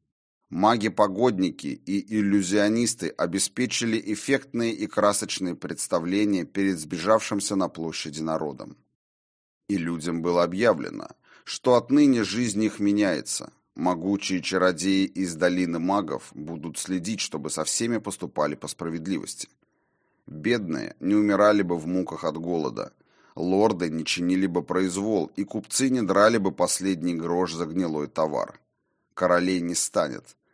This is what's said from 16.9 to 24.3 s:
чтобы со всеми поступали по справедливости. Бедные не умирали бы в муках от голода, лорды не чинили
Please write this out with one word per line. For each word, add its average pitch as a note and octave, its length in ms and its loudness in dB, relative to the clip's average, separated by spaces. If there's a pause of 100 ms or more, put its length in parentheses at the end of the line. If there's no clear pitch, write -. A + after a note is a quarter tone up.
чтобы D2+ 280 -6
со D#2 140 -2
всеми A#2 360 -2
поступали D#2+ 560 -4
по D2+ 120 -12
справедливости. E2 800 -6 (800)
Бедные D#2 720 -2
не G2 160 2
умирали G#2 460 6
бы F2 160 0
в D#2+ 100 -8
муках F2 380 -2
от D#2 120 -2
голода, D2 540 -2 (440)
лорды F2+ 540 2
не D#2+ 140 -4
чинили F#2 440 0